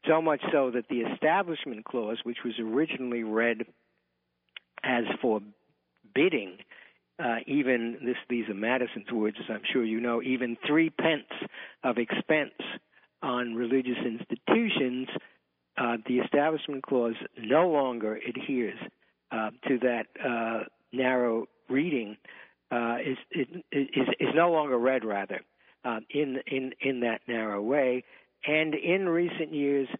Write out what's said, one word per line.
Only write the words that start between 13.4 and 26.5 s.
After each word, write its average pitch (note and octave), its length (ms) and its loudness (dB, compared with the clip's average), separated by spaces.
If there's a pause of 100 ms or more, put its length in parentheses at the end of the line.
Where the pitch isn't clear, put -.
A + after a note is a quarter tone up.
religious B2 500 0
institutions, B2+ 1040 0 (680)
uh, A#2+ 200 0 (100)
the B2 140 4
Establishment C#3+ 640 0
Clause A#2 320 2 (200)
no C#3 320 4
longer A#2+ 600 0
adheres, B2 500 -2 (540)
uh, A2 180 -2 (160)
to B2+ 120 4
that, A#2 280 0 (180)
uh, A2+ 400 -2 (280)
narrow B2 560 2 (200)
reading, B2+ 480 0 (540)
uh, A#2+ 340 0
is, C3 140 -2 (140)
is, D3+ 140 0 (260)
is, C3+ 360 2 (120)
is B2+ 140 2
no E3+ 180 6
longer D3 260 2
read, B2 260 2
rather, G2 360 -4 (440)
uh, A#2+ 140 -2 (120)
in, C#3 360 0
in, C3 340 -4